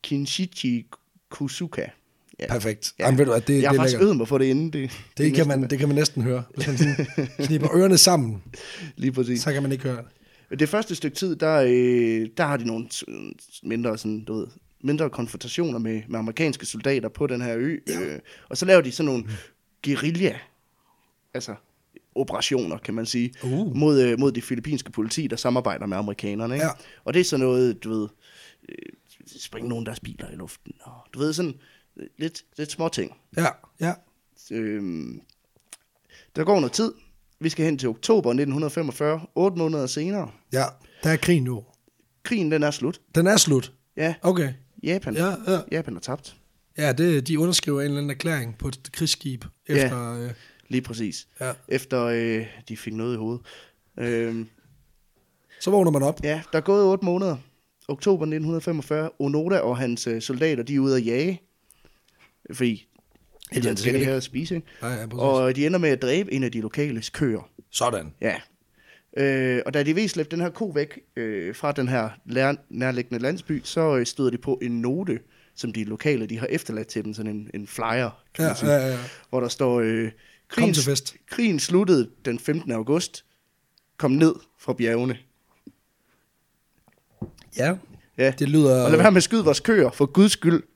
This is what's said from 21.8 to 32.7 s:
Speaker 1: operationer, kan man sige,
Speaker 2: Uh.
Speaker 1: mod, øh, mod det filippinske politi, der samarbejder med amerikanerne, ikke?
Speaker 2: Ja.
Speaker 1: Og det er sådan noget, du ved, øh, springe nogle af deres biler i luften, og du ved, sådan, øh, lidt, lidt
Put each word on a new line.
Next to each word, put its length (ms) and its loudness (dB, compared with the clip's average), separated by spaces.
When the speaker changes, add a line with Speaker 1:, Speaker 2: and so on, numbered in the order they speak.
Speaker 1:
operationer, 640 -2
kan 160 -8
man 120 -4
sige, 280 -4
Speaker 2:
Uh. 320 -2
Speaker 1:
mod, 260 6
øh, 180 4
mod 120 4
det 120 -6
filippinske 480 -6
politi, 360 -4
der 80 -4
samarbejder 500 -2
med 120 -4
amerikanerne, 580 -4
ikke? 100 0
Speaker 2:
Ja. 60 -2
Speaker 1:
Og 100 -4
det 60 4
er 40 4
sådan 220 2
noget, 380 2
du 60 -8
ved, 180 -4
øh, 60 -16
springe 300 -10
nogle 120 -6
af 40 -8
deres 140 -10
biler 320 -14
i 40 -16
luften, 460 -16
og 100 -20
du 60 -14
ved, 140 0
sådan, 200 -4
øh, 80 -14
lidt, 260 -8
lidt 140 -8